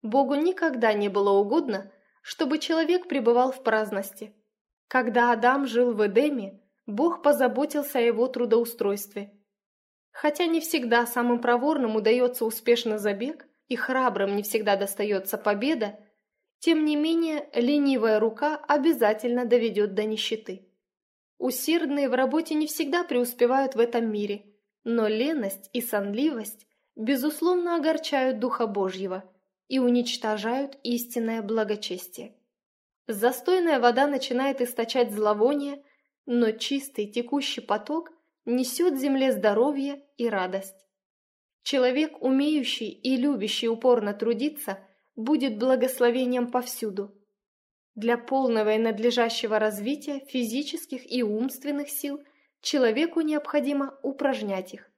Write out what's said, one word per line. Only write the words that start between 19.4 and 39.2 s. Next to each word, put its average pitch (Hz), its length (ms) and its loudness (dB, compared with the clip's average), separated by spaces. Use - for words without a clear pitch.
доведёт 214 480 2
до 208 100 -2
нищеты. 214 640 -6
Усердные 285 720 0
в 226 40 0
работе 262 400 0
не 302 140 0
всегда 330 380 -2
преуспевают 247 720 0
в 220 40 -4
этом 233 320 2
мире, 208 340 -4
но 226 240 0
леность 220 640 -2
и 247 100 -4
сонливость, 220 840 -4
безусловно, 311 840 0
огорчают 285 600 0
Духа 233 280 -2
Божьего 190 560 -4
и 262 100 0
уничтожают 240 1040 0
истинное 233 580 -4
благочестие. 208 920 -4
Застойная 269 720 2
вода 247 280 4
начинает 269 540 -2
источать 240 520 -2
зловоние, 247 720 0
но 240 260 2
чистый 226 560 -4
текущий 240 540 -4
поток 294 500 -4
несёт 262 500 0
земле 269 360 0